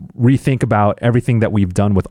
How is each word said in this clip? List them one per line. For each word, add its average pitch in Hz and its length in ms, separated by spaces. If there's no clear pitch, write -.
rethink 127 420
about 104 400
everything 120 380
that 101 140
we've 98 200
done 104 200
with 92 180